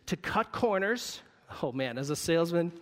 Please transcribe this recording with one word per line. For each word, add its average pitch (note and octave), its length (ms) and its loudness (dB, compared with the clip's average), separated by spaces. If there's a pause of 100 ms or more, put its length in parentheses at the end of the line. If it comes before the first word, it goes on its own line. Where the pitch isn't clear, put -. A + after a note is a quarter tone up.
to E3+ 100 -2
cut - 340 0
corners. G#3+ 720 0 (420)
Oh, C#3+ 80 0
man, B2 260 -2
as C#3 140 -2
a D3 60 -2
salesman, E3+ 640 2